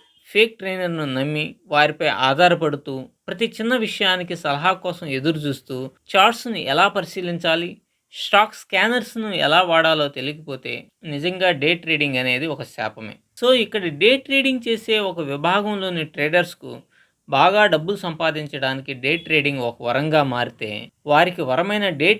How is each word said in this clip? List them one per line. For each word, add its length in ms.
ఫేక్ 260
ట్రైనర్ను 460
నమ్మి 400
వారిపై 340
ఆధారపడుతూ 640
ప్రతి 200
చిన్న 180
విషయానికి 680
సలహా 300
కోసం 220
ఎదురు 280
చూస్తూ 440
చార్ట్స్ను 420
ఎలా 140
పరిశీలించాలి, 880
స్టాక్ 400
స్కానర్స్ను 640
ఎలా 340
వాడాలో 460
తెలియకపోతే 800
నిజంగా 380
డే 220
ట్రేడింగ్ 400
అనేది 240
ఒక 160
శాపమే. 520
So 120
ఇక్కడ 320
డే 140
ట్రేడింగ్ 500
చేసే 320
ఒక 200
విభాగంలోని 840
ట్రేడర్స్కు 580
బాగా 320
డబ్బులు 320
సంపాదించడానికి 960
డే 140
ట్రేడింగ్ 520
ఒక 140
వరంగా 400
మారితే 680
వారికి 440
వరమైన 400
డే 80